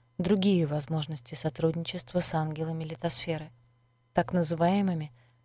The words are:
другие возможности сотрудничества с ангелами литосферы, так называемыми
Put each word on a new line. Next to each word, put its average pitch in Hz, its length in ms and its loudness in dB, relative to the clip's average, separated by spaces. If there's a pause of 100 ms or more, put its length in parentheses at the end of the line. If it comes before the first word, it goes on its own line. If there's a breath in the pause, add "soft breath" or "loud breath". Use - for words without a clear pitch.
(180 soft breath)
другие 185 480 4
возможности 151 680 -4
сотрудничества 165 840 -2
с - 140 0
ангелами 160 500 -2
литосферы, 160 640 -4 (640)
так 175 200 0
называемыми 170 800 2 (320 soft breath)